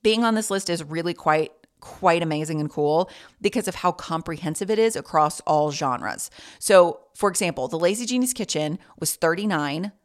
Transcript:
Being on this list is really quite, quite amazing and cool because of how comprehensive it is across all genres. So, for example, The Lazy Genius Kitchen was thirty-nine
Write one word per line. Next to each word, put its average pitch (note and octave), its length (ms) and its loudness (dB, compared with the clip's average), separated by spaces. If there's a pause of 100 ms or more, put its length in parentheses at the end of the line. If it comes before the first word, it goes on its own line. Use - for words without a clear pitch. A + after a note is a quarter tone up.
Being A3 220 2
on A3+ 120 2
this G#3+ 140 -4
list F#3+ 200 -2
is D#3+ 120 -2
really E3 320 -4
quite, D#3+ 380 0 (280)
quite E3+ 420 2
amazing D#3 380 -2
and D3+ 100 -4
cool D#3 400 0 (300)
because G#3 260 -2
of F#3 100 -6
how F3+ 160 0
comprehensive E3 800 -6
it G#3+ 80 2
is A3+ 180 2
across D3+ 440 0
all D3+ 300 0
genres. C#3+ 600 -4 (280)
So, F3+ 420 6 (140)
for G3+ 140 0
example, E3+ 400 -2
The E3 100 -6
Lazy G3+ 280 0
Genius B3 260 0
Kitchen D#3 460 -4 (200)
was - 160 -4
thirty-nine E3+ 760 -2 (120)